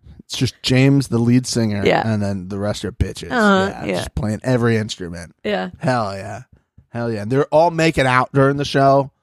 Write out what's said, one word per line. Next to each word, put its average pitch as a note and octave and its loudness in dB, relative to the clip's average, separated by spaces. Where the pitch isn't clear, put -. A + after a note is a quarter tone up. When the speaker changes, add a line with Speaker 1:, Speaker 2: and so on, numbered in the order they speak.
Speaker 1:
It's - -14
just - -2
James, C3+ 4
the A#2 0
lead A#2+ 2
singer, G#2 -2
Speaker 2:
Yeah. - 2
Speaker 1:
and G#2+ 0
then G2 -4
the G2 -8
rest G#2 -4
are F#2+ -6
bitches. - -6
Speaker 2:
Uh-huh, G3+ 2
Speaker 1:
Yeah, - -12
Speaker 2:
yeah. F#3+ -4
Speaker 1:
just - -6
playing G#2+ -4
every A#2 2
instrument. F2 -8
Speaker 2:
Yeah. F#3 -4
Speaker 1:
Hell G#2+ -2
yeah. G#2 -12
Hell A#2+ -6
yeah. G#2 -6
And G#2 -6
they're C#3 2
all E3 4
making D#3+ 2
out B2+ 2
during C#3 4
the C#3+ -2
show C#3 4